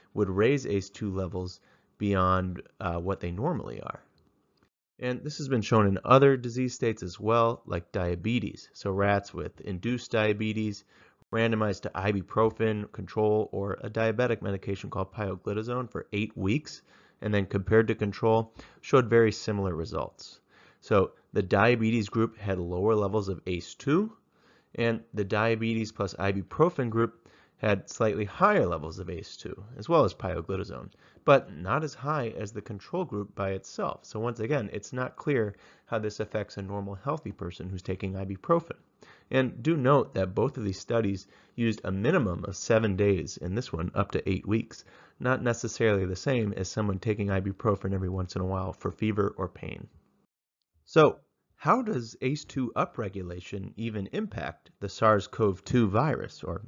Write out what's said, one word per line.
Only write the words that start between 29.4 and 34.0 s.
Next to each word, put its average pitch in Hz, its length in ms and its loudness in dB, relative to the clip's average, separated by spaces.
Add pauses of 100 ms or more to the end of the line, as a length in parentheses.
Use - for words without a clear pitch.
as 107 100 -8
well 160 160 6
as 92 80 2
pioglitazone, 87 800 -6 (340)
but 120 320 4
not 98 260 -2
as 156 120 -8
high 139 420 -4
as 104 160 -8
the 107 80 -10
control 139 440 -8
group 104 300 -8
by 98 180 -4
itself. - 520 -8